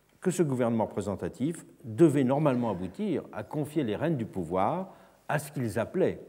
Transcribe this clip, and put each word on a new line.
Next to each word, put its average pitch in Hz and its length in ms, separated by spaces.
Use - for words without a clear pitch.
que 185 120
ce 180 100
gouvernement 120 440
représentatif 101 800
devait 135 400
normalement 127 480
aboutir 98 500
à 107 100
confier 151 400
les 104 120
rênes 151 220
du 113 80
pouvoir 98 720
à 147 100
ce 147 120
qu'ils 117 260
appelaient, 117 520